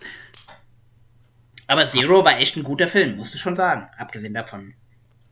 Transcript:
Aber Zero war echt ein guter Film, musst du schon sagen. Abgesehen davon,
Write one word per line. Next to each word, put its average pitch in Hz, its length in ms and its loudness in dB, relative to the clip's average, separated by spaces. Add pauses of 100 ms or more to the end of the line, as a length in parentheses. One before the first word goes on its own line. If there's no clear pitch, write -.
(1700)
Aber 147 220 2
Zero 156 360 4
war 143 140 4
echt 135 180 0
ein 151 80 -4
guter 143 240 0
Film, 156 300 0
musst - 160 -12
du 139 60 -10
schon 180 160 -4
sagen. 170 320 -2 (100)
Abgesehen 107 380 -12
davon, 104 400 -12 (560)